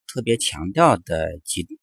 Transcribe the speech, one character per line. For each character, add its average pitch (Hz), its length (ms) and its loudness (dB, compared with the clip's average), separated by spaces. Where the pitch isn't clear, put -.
特 - 140 -8
别 117 160 2
强 82 340 -4
调 156 240 6
的 80 480 -4
几 - 240 -6